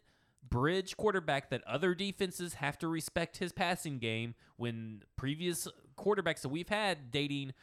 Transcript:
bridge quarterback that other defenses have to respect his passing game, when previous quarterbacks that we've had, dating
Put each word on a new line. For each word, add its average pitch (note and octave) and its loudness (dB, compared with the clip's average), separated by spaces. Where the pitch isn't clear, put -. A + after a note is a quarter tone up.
bridge E3 2
quarterback D#3+ 2
that B2 -2
other D#3 4
defenses F3+ -2
have D3 -2
to E3 0
respect E3 -2
his F3 -2
passing E3+ 0
game, A2+ -2
when A2+ -4
previous D#3+ -2
quarterbacks F#3 2
that C3+ -2
we've E3 -4
had, F#3 0
dating C#3+ 0